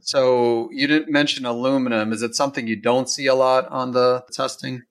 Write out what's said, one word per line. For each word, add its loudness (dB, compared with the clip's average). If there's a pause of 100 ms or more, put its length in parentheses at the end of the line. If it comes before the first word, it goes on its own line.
So 2
you -2
didn't 2
mention 0
aluminum. 0
Is -4
it -6
something -2
you -2
don't 0
see -4
a 4
lot 2
on -6
the 2
testing? -8